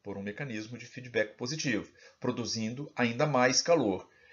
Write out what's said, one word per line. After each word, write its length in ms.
por 160
um 40
mecanismo 540
de 80
feedback 520
positivo, 540
produzindo 800
ainda 280
mais 380
calor. 440